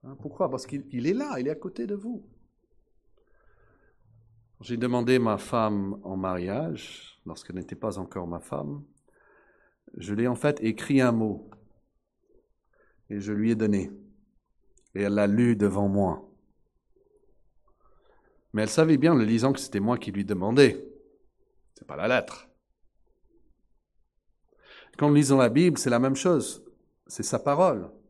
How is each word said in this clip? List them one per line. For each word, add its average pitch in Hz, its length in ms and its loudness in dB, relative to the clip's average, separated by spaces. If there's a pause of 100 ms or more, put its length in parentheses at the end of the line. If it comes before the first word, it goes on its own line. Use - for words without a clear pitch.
Hein, 131 180 -18
pourquoi ? 147 280 -4
Parce 127 160 -8
qu'il, 143 260 -10
il 123 160 -4
est 180 60 0
là, 262 260 -6
il 127 80 -4
est 151 40 -4
à 160 40 -6
côté 190 300 -10
de 202 100 -6
vous. 214 300 -12 (2250)
J'ai 120 160 -6
demandé 123 420 2
ma 110 180 0
femme 104 640 -2
en 95 140 -8
mariage, 95 1080 -6
lorsqu'elle 87 320 -14
n'était 90 180 -12
pas 98 240 -6
encore 90 280 -10
ma 85 120 -8
femme, 143 440 -10 (1120)
je 95 160 -8
lui 110 100 0
ai 123 40 2
en 127 80 -2
fait 147 280 -2
écrit 113 380 0
un 127 100 4
mot 110 380 -2 (1600)
et 104 100 -6
je 104 140 -6
lui 107 180 0
ai 117 40 2
donné. 104 360 0 (1040)
Et 98 60 -4
elle 101 120 0
l'a 104 140 2
lu 117 280 4
devant 101 320 2
moi. 98 440 -2 (2250)
Mais 107 100 0
elle 107 60 -2
savait 160 280 4
bien, 160 160 4
en - 20 6
le 117 100 4
lisant, 117 280 2
que 135 60 -4
c'était - 200 -4
moi 113 180 0
qui - 140 -10
lui 98 140 -4
demandais. 104 640 2 (880)
C'est - 120 -20
pas 73 80 -12
la 85 120 -4
lettre. - 400 -2 (2500)
Quand 147 120 4
nous 147 60 8
lisons 139 220 6
la 123 120 6
Bible, 156 280 4
c'est - 120 -2
la 120 100 4
même 135 160 2
chose. - 500 0 (420)
C'est - 160 -10
sa 120 160 -2
parole. 143 520 0 (180)